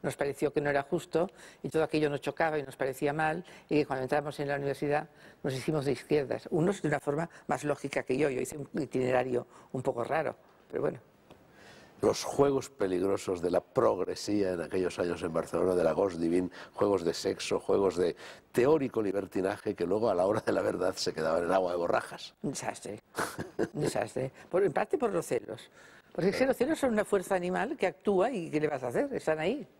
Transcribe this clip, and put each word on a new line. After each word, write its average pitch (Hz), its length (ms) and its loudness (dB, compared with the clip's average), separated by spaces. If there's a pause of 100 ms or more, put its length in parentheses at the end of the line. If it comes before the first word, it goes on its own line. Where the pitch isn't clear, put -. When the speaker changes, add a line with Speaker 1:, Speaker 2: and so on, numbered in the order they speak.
Speaker 1:
nos 147 140 -2
pareció 143 340 0
que - 80 0
no 147 100 0
era 139 140 2
justo 170 460 0 (340)
y 147 60 -6
todo 160 140 2
aquello 151 260 2
nos 143 100 -2
chocaba 156 400 0
y 139 40 -4
nos 135 120 -12
parecía 135 380 0
mal 160 320 -2 (240)
y 156 80 2
que 147 80 4
cuando 131 180 -4
entramos 147 380 -2
en 139 80 -4
la 143 80 0
universidad 143 500 -2 (340)
nos 131 120 -2
hicimos 139 320 -2
de 139 80 2
izquierdas. 123 580 0
Unos 185 300 2
de 151 80 0
una 147 100 2
forma 147 300 -2 (180)
más 143 160 0
lógica 139 400 -2
que 127 140 0
yo, 147 120 2
yo 123 120 -2
hice - 160 -8
un 151 240 -6
itinerario 127 680 0 (240)
un 131 100 -4
poco 120 220 -2
raro, 139 320 -2 (340)
pero - 120 -2
bueno. 139 180 -2 (1040)
Speaker 2:
Los 104 220 2
juegos 139 460 2
peligrosos 95 720 0
de 87 100 0
la 87 100 4
progresía 101 920 2
en 85 80 -2
aquellos 90 380 -2
años 85 220 0
en 87 120 -4
Barcelona, 87 420 0
de 87 80 4
la 80 80 4
gos 87 280 0
divin, 87 300 2 (240)
juegos 98 300 2
de 82 100 0
sexo, 98 460 -2
juegos 98 380 2
de 87 180 0 (380)
teórico 131 480 2
libertinaje 98 720 -2
que 87 100 -2
luego 107 240 2
a 95 60 2
la 87 100 4
hora 107 200 2
de 113 80 0
la 92 80 2
verdad 92 340 0
se - 180 -4
quedaban 80 320 0
en 85 60 0
agua 92 200 2
de 90 60 -2
borrajas. 92 640 -2
Speaker 1:
Un 147 100 -4
desastre, 113 480 -8 (720)
un 147 80 -4
desastre. 123 500 -2 (180)
Por, 185 140 4
en 180 100 2
parte - 240 0
por 233 140 0
los 175 140 -2
celos. 107 440 -4 (440)
Porque 175 160 2
es - 80 -2
que 262 80 4
los 269 120 2
celos 302 220 0
son 254 140 2
una 208 120 2
fuerza 190 300 2
animal 180 420 0
que 190 100 0
actúa 196 440 2
y 170 180 -4
¿qué 151 120 0
le 151 60 2
vas 143 160 -2
a 127 40 -2
hacer? 233 260 0
Están 156 260 0
ahí. 214 280 -2 (120)